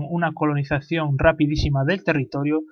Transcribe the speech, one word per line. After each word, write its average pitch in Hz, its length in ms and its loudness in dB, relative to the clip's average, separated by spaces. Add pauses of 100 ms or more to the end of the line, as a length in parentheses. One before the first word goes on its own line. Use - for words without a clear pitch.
una 170 240 0
colonización 147 840 0
rapidísima 147 680 2
del 185 180 -2
territorio. 147 680 -2